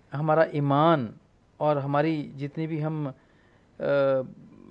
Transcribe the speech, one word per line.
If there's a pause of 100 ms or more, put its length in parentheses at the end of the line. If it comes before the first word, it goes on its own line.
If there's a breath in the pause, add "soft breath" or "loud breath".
(120)
ہمارا
ایمان (440)
اور
ہماری
جتنی
بھی
ہم، (720 soft breath)
آ، (880)